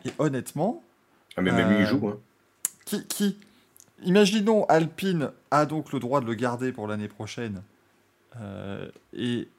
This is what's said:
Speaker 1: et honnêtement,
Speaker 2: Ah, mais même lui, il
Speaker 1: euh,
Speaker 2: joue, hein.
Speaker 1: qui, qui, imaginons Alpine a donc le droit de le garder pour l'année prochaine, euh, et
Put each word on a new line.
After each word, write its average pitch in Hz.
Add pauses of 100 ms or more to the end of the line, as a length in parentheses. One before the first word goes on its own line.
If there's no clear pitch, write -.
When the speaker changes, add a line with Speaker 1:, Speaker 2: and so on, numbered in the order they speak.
Speaker 1:
et 123
honnêtement, 151 (540)
Speaker 2:
Ah, 92
mais 92
même 110
lui, 104
il 101
Speaker 1:
euh, 101
Speaker 2:
joue, 107
hein. 87 (680)
Speaker 1:
qui, 202
qui, 202 (640)
imaginons 208
Alpine 160 (200)
a 147
donc 147
le 135
droit 127
de 117
le 113
garder 123
pour 107
l'année 104
prochaine, 107 (720)
euh, 98 (260)
et 120 (100)